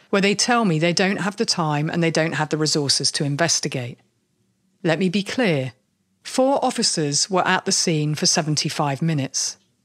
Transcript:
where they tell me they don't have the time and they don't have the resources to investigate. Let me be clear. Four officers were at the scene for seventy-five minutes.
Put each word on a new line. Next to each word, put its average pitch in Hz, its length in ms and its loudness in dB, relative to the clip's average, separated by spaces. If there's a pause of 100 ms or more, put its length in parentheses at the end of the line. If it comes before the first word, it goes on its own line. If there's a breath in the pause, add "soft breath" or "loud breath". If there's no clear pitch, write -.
where 196 140 2
they 202 100 4
tell 233 320 0
me 160 140 2
they 170 140 2
don't 185 280 0
have 196 160 -4
the 226 80 -2
time 151 420 0
and 170 140 -2
they 165 80 2
don't 165 240 0
have 151 160 -2
the 156 80 -2
resources 147 540 0
to - 120 -4
investigate. 143 760 -2 (840)
Let 165 140 2
me 190 100 2
be 185 140 0
clear. 160 520 0 (500)
Four 262 420 2
officers 160 640 0
were 180 180 2
at 185 180 2
the 190 60 -2
scene 151 440 0
for 185 100 -2
seventy-five 151 800 0
minutes. 151 540 -2 (280)